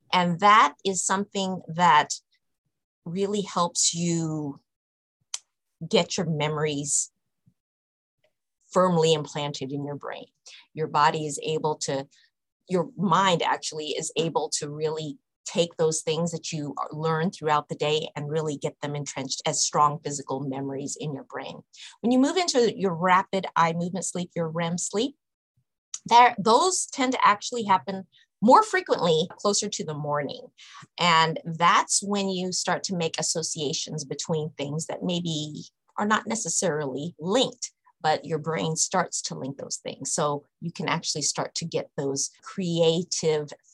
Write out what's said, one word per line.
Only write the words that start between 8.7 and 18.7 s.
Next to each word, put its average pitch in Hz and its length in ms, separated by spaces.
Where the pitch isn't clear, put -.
firmly 170 400
implanted 143 600
in 143 120
your 143 120
brain. - 300
Your 156 120
body 156 400
is 143 180
able 151 320
to, 139 300
your 180 280
mind 175 460
actually 151 460
is 160 280
able 156 320
to 147 120
really 151 480
take 170 320
those 160 260
things 165 280
that 160 220
you 147 220
learn 160 380
throughout 151 380
the 165 60
day 151 400
and 143 160
really 156 260
get 147 240